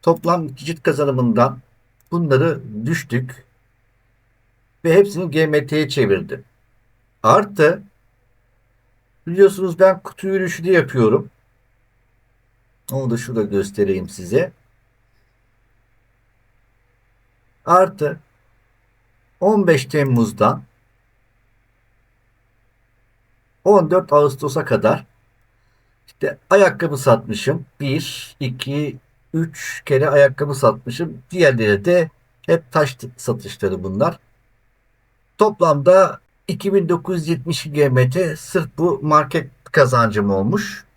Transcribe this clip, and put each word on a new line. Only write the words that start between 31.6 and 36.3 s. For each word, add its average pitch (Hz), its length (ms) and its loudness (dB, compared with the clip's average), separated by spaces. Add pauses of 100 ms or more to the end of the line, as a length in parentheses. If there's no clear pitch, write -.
de 175 240 2 (360)
hep 165 260 -2
taş 147 260 -2 (200)
satışları 95 680 -6
bunlar. 107 360 -4 (1160)
Toplamda 175 840 4 (280)